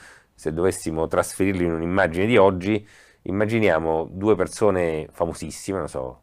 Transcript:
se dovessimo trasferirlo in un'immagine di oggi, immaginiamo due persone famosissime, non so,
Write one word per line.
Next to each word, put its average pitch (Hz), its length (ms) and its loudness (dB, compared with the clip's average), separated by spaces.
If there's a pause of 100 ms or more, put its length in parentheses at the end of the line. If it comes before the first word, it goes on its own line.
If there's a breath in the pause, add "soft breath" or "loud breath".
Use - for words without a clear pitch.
(340 loud breath)
se - 180 -6
dovessimo 82 540 0
trasferirlo 90 560 0
in 85 100 0
un'immagine 87 540 0
di 120 100 4
oggi, 98 500 4 (360 soft breath)
immaginiamo 92 880 0
due 101 240 2
persone 87 760 0
famosissime, 85 680 -6
non 76 100 -6
so, 64 340 -10